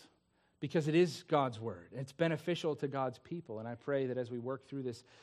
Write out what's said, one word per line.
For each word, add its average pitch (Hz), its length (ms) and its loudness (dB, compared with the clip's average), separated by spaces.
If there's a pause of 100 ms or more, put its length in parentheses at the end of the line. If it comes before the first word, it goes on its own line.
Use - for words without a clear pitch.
(600)
because 151 260 2
it 151 80 4
is 170 340 4
God's 131 300 2
word. 95 340 -6
It's 135 200 -8
beneficial 165 640 0
to 147 120 -2
God's 131 320 -2
people, 165 380 -10
and 110 80 -8
I 120 100 -6
pray 135 300 0
that 123 120 -2
as 123 120 -2
we 123 80 -4
work 131 300 -6
through 139 140 -6
this 123 200 -6 (200)